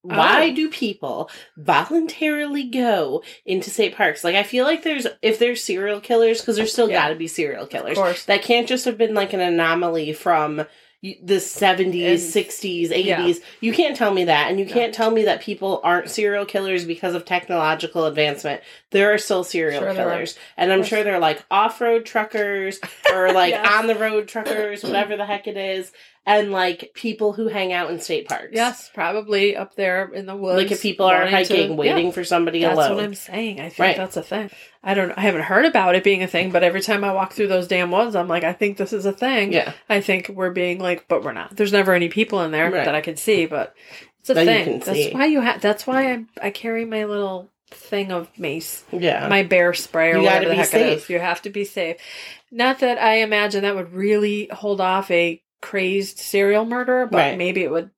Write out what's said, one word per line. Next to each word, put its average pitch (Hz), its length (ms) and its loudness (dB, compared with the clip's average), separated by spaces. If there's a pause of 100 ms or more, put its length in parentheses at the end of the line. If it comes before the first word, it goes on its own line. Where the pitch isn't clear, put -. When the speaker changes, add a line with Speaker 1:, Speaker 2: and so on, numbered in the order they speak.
Speaker 1:
Why 202 460 4
Speaker 2:
Oh. - 40 -6
Speaker 1:
do 311 140 -2
people - 600 -6 (260)
voluntarily 294 1080 0
go 214 600 -2 (220)
into 190 240 -4
state 202 260 -2
parks? 156 280 0
Like, 175 120 0
I 202 80 2
feel 247 220 0
like 320 180 0
there's, 285 240 -2 (140)
if 220 180 2
there's 240 240 0
serial 202 360 -4
killers, 226 420 2
'cause 226 140 -2
there's 214 180 -2
still 226 160 2
Speaker 2:
Yeah. 175 140 2
Speaker 1:
gotta 151 120 0
be 160 120 -8
serial 147 360 -4
Speaker 2:
Of 135 60 -12
Speaker 1:
killers. - 280 -4
Speaker 2:
course. 180 280 0
Speaker 1:
That 202 160 2
can't 233 260 2
just 254 180 -2
have 233 120 -2
been, 220 160 2
like, 196 200 0
an 196 80 -2
anomaly 170 720 0
from 156 520 0 (360)
y-, 190 220 -12
the 185 160 2
seventies, 180 840 0
Speaker 2:
And - 100 -8
Speaker 1:
sixties, 180 560 -2
Speaker 2:
yeah. - 60 -2 (260)
Speaker 1:
eighties. 175 200 0 (180)
You 226 140 -2
can't 302 220 2
tell 214 180 2
me 185 120 2
that. 147 240 4
And 185 100 0
you 196 60 -2
Speaker 2:
No. 185 80 -12
Speaker 1:
can't 233 200 2
tell 226 180 0
me 220 120 2
that 208 180 2
people 190 420 -4
aren't 175 260 0
serial 202 360 -2
killers 190 400 -2
because 170 280 -4
of 175 120 -6
technological 160 800 -2
advancement. 147 560 -2 (300)
There 202 220 4
are 214 40 2
still 196 260 -2
serial 175 380 -2
Speaker 2:
Sure 190 120 -2
there 185 140 -2
are. - 40 0
Speaker 1:
killers. 170 240 -6 (220)
And 180 140 2
I'm 190 80 4
Speaker 2:
Yes. 190 80 0
Speaker 1:
sure 214 160 0
they're, 196 160 0
like, 156 320 0
off-road 226 540 0
truckers 202 720 -4 (320)
or, 185 200 2
Speaker 2:
<laughs> - 20 2
Speaker 1:
like, 180 200 4
Speaker 2:
Yes. 170 160 0
Speaker 1:
on-the-road 214 600 0
truckers, 214 540 -6
whatever 202 340 -2
the 202 80 -4
heck 202 220 -6
it 208 100 -8
is, 190 340 -6 (340)
and, 208 260 4
like, 185 420 -2
people 214 400 -2
who 220 160 -4
hang 190 240 -2
out 175 180 -4
in - 80 -6
state - 300 -4
parks. - 240 -8
Speaker 2:
Yes, 233 400 -4
probably 202 640 0
up 190 180 -10
there 190 380 -2
in 196 120 -10
the 190 100 -12
woods, 185 280 0
Speaker 1:
Like, 196 80 -2
if 196 100 -2
people 196 240 0
are 185 200 6
Speaker 2:
wanting 185 60 0
to 196 40 4 (200)
Speaker 1:
hiking, 160 220 2
waiting 151 300 2
Speaker 2:
Yeah. 175 40 0
Speaker 1:
for 175 120 -6
somebody 170 380 0
Speaker 2:
That's 165 160 2
Speaker 1:
alone. 139 180 2
Speaker 2:
what - 80 -2
I'm 208 100 -6
saying. 202 460 -8
I 170 100 -10
think - 100 -12
Speaker 1:
Right. 185 180 4
Speaker 2:
that's 185 200 -8
a 170 60 -6
thing. 202 260 -8 (340)
I 190 100 -2
don't, 190 240 0
I 190 40 -4
haven't 185 220 2
heard 214 220 4
about 190 300 4
it 185 80 2
being 190 200 4
a 185 40 -2
thing, 185 240 0
but 175 120 4
every 180 180 2
time 202 220 0
I 202 80 0
walk 190 220 -2
through 208 140 0
those 185 200 0
damn 180 240 0
woods, 208 240 0
I'm 175 120 0
like, 170 160 0
"I 165 100 0
think 202 240 -2
this 196 160 -4
is 196 120 -4
a 196 80 0
thing." 226 400 0
Speaker 1:
Yeah. - 200 0 (160)
Speaker 2:
I 202 120 2
think 190 320 -2
we're 190 180 -2
being, 180 280 -2
like, 180 280 -4
but 165 160 0
we're 143 100 -6
not. - 220 -12
There's 202 180 0
never 190 200 4
any 175 160 2
people 175 320 0
in 160 100 -2
there 160 200 0
Speaker 1:
Right. 160 140 0
Speaker 2:
that 147 100 0
I 151 60 0
can 160 160 -8
see, 190 280 2
but 147 280 -6 (480)
it's - 80 -8
a - 40 4
Speaker 1:
That 160 80 4
you 170 60 6
Speaker 2:
thing. - 180 4
Speaker 1:
can 131 140 -2
Speaker 2:
That's 190 180 -6
Speaker 1:
see. 147 140 -2
Speaker 2:
why 262 140 0
you 302 160 4
ha-, 240 180 0
that's 208 260 0
why 262 280 0
I, 226 120 -6 (160)
I 196 100 -4
carry 226 340 -6
my 220 200 -4
little 202 440 -6 (220)
thing 202 400 -6
of 170 260 -6
mace. 160 540 -8
Speaker 1:
Yeah. 175 360 0
Speaker 2:
My 196 160 4
bear 175 300 4
spray 165 380 0
or 165 60 4
Speaker 1:
You 190 60 4
gotta - 20 6
Speaker 2:
whatever 190 200 6
the 165 60 2
Speaker 1:
be 175 60 2
Speaker 2:
heck 175 100 2
it - 40 -2
Speaker 1:
safe. 214 320 4
Speaker 2:
is. - 60 -18
You 175 100 0
have 175 220 -4
to 214 80 -10
be 202 160 -4
safe. 170 320 -6 (540)
Not 254 280 2
that 247 220 0
I 220 140 6
imagine 208 480 2
that 202 120 0
would 170 180 -8
really 208 580 0
hold 202 280 -4
off 190 320 0
a 170 300 2 (200)
crazed 196 580 -2
serial 202 460 2
murderer, 247 420 0
but 208 100 0
Speaker 1:
Right. 139 200 2
Speaker 2:
maybe 180 260 -2
it 139 80 -2
would 165 260 -4